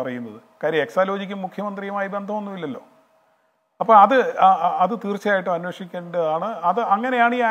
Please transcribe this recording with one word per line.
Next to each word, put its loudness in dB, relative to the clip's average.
അറിയുന്നത്? -8
കാര്യം 2
എക്സാലോജിക്കും -2
മുഖ്യമന്ത്രിയുമായി -6
ബന്ധമൊന്നുമില്ലല്ലോ. -8
അപ്പോൾ 4
അത് 6
ആ, 8
ആ, 4
അത് 0
തീർച്ചയായിട്ടും -2
അന്വേഷിക്കേണ്ടതാണ്. -4
അത് 2
അങ്ങനെയാണ് 2
ഈ 0